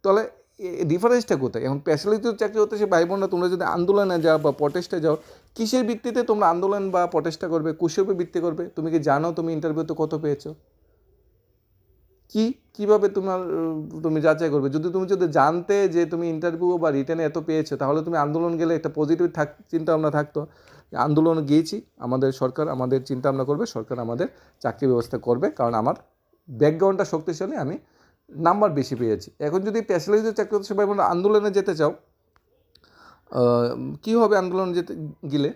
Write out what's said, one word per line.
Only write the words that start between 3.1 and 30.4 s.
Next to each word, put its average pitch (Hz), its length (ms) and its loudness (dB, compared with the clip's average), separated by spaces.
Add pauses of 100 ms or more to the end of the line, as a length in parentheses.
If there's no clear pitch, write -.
তোমরা 180 220 0
যদি 175 140 -2
আন্দোলনে 175 580 2
যাও 156 180 4
বা 151 140 2
প্রোটেস্টে 156 480 -2
যাও, 156 160 2 (380)
কিসের 226 320 0
ভিত্তিতে 240 360 -2
তোমরা 208 260 2
আন্দোলন 196 420 0
বা 180 160 2
প্রোটেস্টটা 165 420 -2
করবে, 160 240 0
কিসের 175 320 0
উপর 196 100 0
ভিত্তি 175 260 -2
করবে? 170 260 -2
তুমি 160 240 -6
কি 165 80 2
জানো 151 340 2
তুমি 165 200 -4
ইন্টারভিউতে 156 440 -4
কত 156 180 -2
পেয়েছো? 151 400 -4 (1700)
কি, 220 260 0 (200)
কিভাবে 208 340 4
তোমার, 190 320 -2
উম, 160 640 -6
তুমি 156 180 0
যাচাই 156 300 2
করবে? 139 200 0
যদি 160 220 -2
তুমি 185 140 -2
যদি 175 260 0
জানতে 175 560 2
যে 170 180 2
তুমি 170 220 -4
ইন্টারভিউ 170 500 -2
বা 160 120 2
রিটেনে 151 340 0
এত 151 140 -2
পেয়েছো, 156 380 -2
তাহলে 147 260 0
তুমি 170 140 -2
আন্দোলন 156 400 0
গেলে 165 180 0
একটা 160 200 -4
পজিটিভ 165 380 0
থাক-, - 380 -6
চিন্তা 160 220 0
ভাবনা 156 180 2
থাকতো। 147 360 -4 (500)
আন্দোলনে 156 460 2
গিয়েছি, 160 400 0 (160)
আমাদের 131 340 0
সরকার 131 360 -2
আমাদের 127 360 -2
চিন্তা 135 260 -2
ভাবনা 135 140 -2
করবে, 147 220 -2
সরকার 123 320 -8
আমাদের 120 280 -4 (340)
চাকরি 131 260 -2
ব্যবস্থা 120 320 0
করবে, 123 320 0
কারণ 117 240 -2
আমার 117 200 0 (560)
ব্যাকগ্রাউন্ডটা 160 540 2
শক্তিশালী, 180 520 -6
আমি 170 220 -6 (580)
নাম্বার 180 340 2
বেশি 143 240 -2
পেয়েছি। 110 440 -2
এখন 156 200 -2
যদি 208 220 -2
স্পেশালিস্ট 208 560 0
চাকরি 214 200 -2